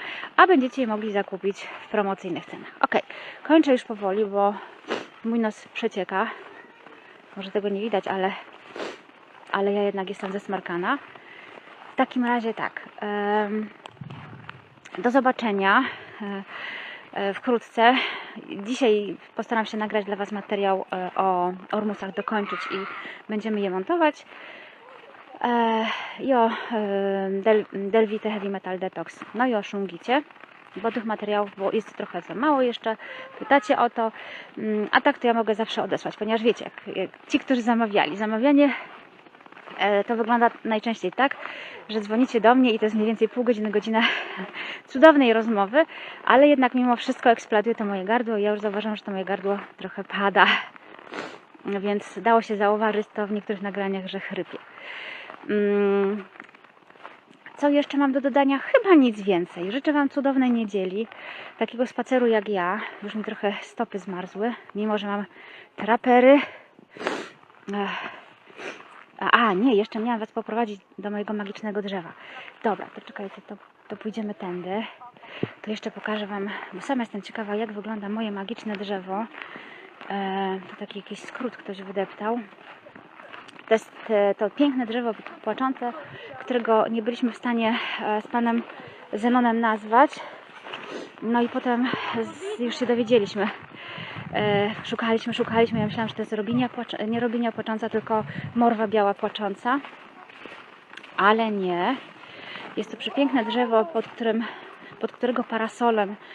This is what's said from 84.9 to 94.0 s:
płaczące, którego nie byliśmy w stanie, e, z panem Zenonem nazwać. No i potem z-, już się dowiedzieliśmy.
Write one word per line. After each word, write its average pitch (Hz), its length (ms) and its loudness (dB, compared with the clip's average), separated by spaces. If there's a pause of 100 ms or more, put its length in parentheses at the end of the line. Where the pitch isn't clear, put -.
płaczące, 240 500 -4 (480)
którego 226 480 2
nie 226 140 -2
byliśmy 240 300 -2
w - 40 -12
stanie, 233 420 0 (240)
e, 214 200 -2
z - 40 -12
panem 233 360 0 (500)
Zenonem 233 480 2
nazwać. 220 500 4 (1120)
No 233 200 2
i 240 60 2
potem 247 400 0 (340)
z-, 381 380 -8
już 240 180 -4
się 254 80 -2
dowiedzieliśmy. 214 640 2 (880)